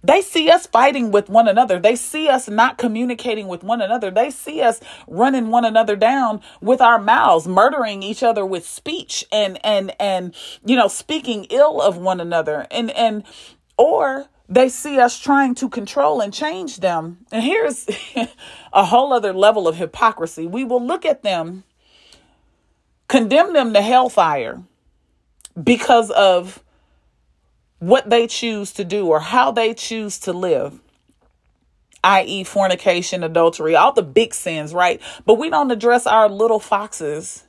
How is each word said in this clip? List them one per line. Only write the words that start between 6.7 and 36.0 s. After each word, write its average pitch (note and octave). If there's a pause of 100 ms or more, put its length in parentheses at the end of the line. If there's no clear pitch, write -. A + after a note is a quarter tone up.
our -
mouths, E3
murdering G#3
each G#3
other A3
with F#3
speech -
and, G3+
and, G3
and, F#3 (280)
you B3+
know, A3
speaking B3
ill C#4+
of F#3+
one F3+
another. D#3+
And, A3+
and, G#3+ (540)
or C#4 (200)
they B3+
see C#4+
us A#3+
trying C#4
to C4
control C#4
and G3+
change D#4
them. F3
And A3+
here's D4+ (440)
<laughs> -
a G3
whole A#3+
other G3+
level G3+
of E3
hypocrisy. E3+
We A#3
will A#3+
look E4+
at D4
them, F#3 (1400)
condemn C4+
them B3
to G3+
hellfire G3+ (1000)
because A#3
of F#3 (1160)
what G#3+
they A#3
choose A3
to G3+
do F#3+
or D#3
how B3
they A3+
choose A3
to F#3+
live, D#3+ (1200)
i F#3+
e F#3+
fornication, F3+
adultery, E3
all A3
the G3
big G#3
sins, D#3
right? F3+ (260)
But G#3+
we D4+
don't D4
address A#3+